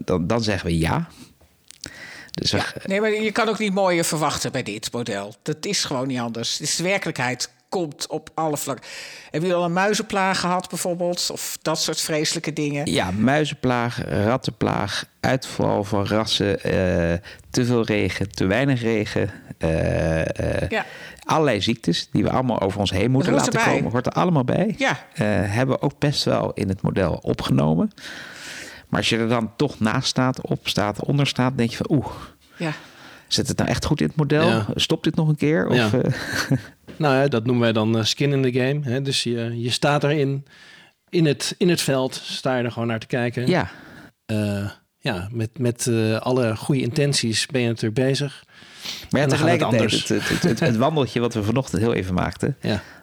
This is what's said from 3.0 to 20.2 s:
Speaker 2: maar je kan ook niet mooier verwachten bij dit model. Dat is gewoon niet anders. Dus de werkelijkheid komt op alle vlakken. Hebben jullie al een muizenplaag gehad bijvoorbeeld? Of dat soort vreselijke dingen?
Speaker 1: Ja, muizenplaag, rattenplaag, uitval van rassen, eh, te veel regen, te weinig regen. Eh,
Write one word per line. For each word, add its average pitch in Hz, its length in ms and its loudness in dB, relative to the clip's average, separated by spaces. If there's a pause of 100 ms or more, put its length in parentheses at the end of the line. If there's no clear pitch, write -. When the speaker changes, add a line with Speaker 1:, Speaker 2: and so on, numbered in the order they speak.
Speaker 2:
maar 220 100 2 (120)
je 220 100 0
kan 220 160 0
ook 208 100 0
niet 208 160 0
mooier 180 300 2
verwachten 151 480 -2
bij 131 100 -2
dit 107 300 -8
model. 110 500 -4
Dat 151 240 -6
is 202 180 -2
gewoon 135 220 -2
niet 131 120 -4
anders. 117 380 -4
Dus - 200 -4
de 165 60 -4
werkelijkheid 160 680 -2 (180)
komt 170 380 -4
op 156 280 -8
alle 156 220 0
vlakken. 135 280 -6 (380)
Hebben - 180 -6
jullie 180 160 0
al 175 80 2
een 170 80 0
muizenplaag 196 680 0
gehad 180 280 -2
bijvoorbeeld? 175 640 -2
Of - 300 -8
dat - 200 0
soort 156 180 -2
vreselijke 156 520 -2
dingen? 147 400 -2
Speaker 1:
Ja, 107 180 2
muizenplaag, 123 1000 0
rattenplaag, 107 960 0 (160)
uitval 107 640 0
van 101 220 0
rassen, 104 560 2
eh, 87 560 2 (320)
te 127 140 2
veel 120 200 4
regen, 104 500 0
te 95 120 2
weinig 123 360 2
regen. 107 480 0 (280)
Eh, 80 1040 0